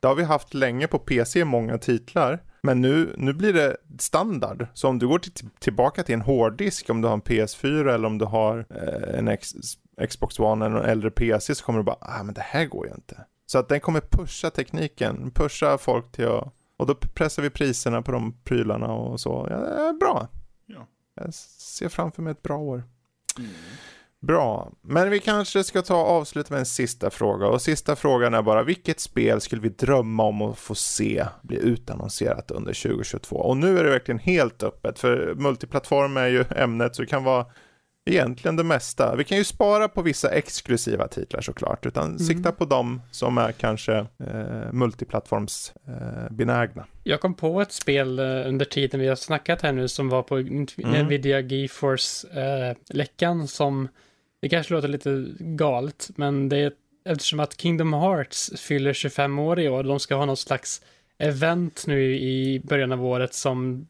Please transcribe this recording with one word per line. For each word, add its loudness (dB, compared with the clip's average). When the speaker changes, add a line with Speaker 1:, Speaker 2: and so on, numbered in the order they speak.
Speaker 1:
det 4
har 6
vi 0
haft 0
länge 0
på 0
P 2
C 0
i 4
många 0
titlar, 0
men 4
nu, 4
nu 0
blir 2
det 4
standard. -2
Så 0
om 2
du 2
går 4
till, -6
tillbaka 2
till 0
en -2
hårddisk, 2
om 2
du 2
har 4
en 0
P 2
S 0
fyra 2
eller 2
om 0
du 2
har, 0
eh, -4
en 2
X-, -2
Xbox -6
One 4
eller 0
en 0
äldre 2
P 2
C, -2
så -10
kommer 0
du 0
bara, 0
"Ah, -10
men -8
det -8
här 0
går -8
ju -10
inte." -18
Så 2
att 2
den 4
kommer 2
pusha 0
tekniken, -4
pusha 2
folk 0
till -2
att 0
och 0
då 4
p-, -2
pressar 0
vi 0
priserna 0
på -4
de -4
prylarna 0
och -4
så. -4
Ja, -4
det -2
är 0
bra. 0
Speaker 2:
Ja. -20
Speaker 1:
Jag -10
s-, -16
ser -6
framför -6
mig -6
ett -10
bra -6
år. -6
Speaker 2:
Mm. -12
Speaker 1:
Bra. 0
Men 2
vi 2
kanske 0
ska -2
ta 2
och 4
avsluta 0
med 0
en -2
sista -2
fråga. 0
Och 2
sista 0
frågan 2
är 4
bara, 4
vilket -2
spel 2
skulle -6
vi 2
drömma 2
om 2
att -4
få -8
se 0
bli -6
utannonserat -2
under -6
tjugo -2
tjugotvå? -8
Och 0
nu 4
är 0
det 6
verkligen 0
helt 0
öppet, -4
för 2
multiplattform 0
är 2
ju 4
ämnet, 0
så -4
det -6
kan -2
vara 2
egentligen 2
det 2
mesta. 2
Vi 0
kan 0
ju 4
spara 2
på -2
vissa 2
exklusiva 0
titlar -6
såklart, -4
utan -2
Speaker 3:
Mm. -6
Speaker 1:
sikta 0
på -2
dem 0
som 0
är 2
kanske, 0
eh, -8
multiplattforms, -2
eh, -8
benägna. 0
Speaker 3:
Jag -2
kom 0
på 0
ett -2
spel, 0
eh, 0
under 0
tiden -2
vi 2
har 2
snackat -2
här 2
nu 0
som -2
var 2
på -2
Nvidia 2
Speaker 1:
Mm. -2
Speaker 3:
GeForce, -2
eh, -2
läckan 0
som, 0
det -4
kanske 0
låter 0
lite -2
galet, -2
men 0
det 2
är 2
eftersom -2
att -4
Kingdom 2
Hearts 0
fyller 0
tjugofem 0
år 2
i 2
år, 0
de 0
ska -2
ha 2
något 0
slags -4
event 0
nu 2
i 0
början 2
av -2
året 0
som -2